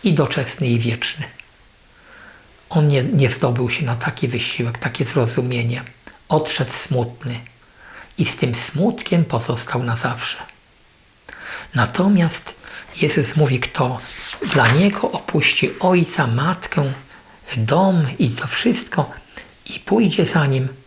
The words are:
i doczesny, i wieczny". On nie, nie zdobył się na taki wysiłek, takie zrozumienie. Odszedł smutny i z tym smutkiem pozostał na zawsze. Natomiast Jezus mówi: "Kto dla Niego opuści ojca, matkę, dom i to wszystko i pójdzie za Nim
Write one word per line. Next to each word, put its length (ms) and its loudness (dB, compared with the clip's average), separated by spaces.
i 80 4
doczesny, 540 0
i 120 4
wieczny". 460 -2
On 180 4
nie, 140 4
nie 280 2
zdobył 400 0
się 140 -2
na 120 -2
taki 320 -4
wysiłek, 500 -4
takie 260 -4
zrozumienie. 800 0
Odszedł 440 0
smutny 680 -2
i 80 2
z 100 2
tym 180 0
smutkiem 680 0
pozostał 580 -2
na 140 0
zawsze. 400 -2
Natomiast 800 2
Jezus 400 2
mówi: 240 4
"Kto 380 -2
dla 200 4
Niego 400 2
opuści 580 0
ojca, 460 2
matkę, 680 -2
dom 500 4
i 120 2
to 160 -6
wszystko 640 0
i 140 -12
pójdzie 460 2
za 200 2
Nim 220 0